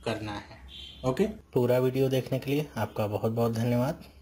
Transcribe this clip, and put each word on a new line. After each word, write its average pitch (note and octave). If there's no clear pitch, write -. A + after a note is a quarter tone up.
करना G#2+
है। -
ओके, C3
पूरा B2
video C3
देखने C3
के C3+
लिए D3
आपका A2
बहुत G#2
बहुत A#2
धन्यवाद। A#2+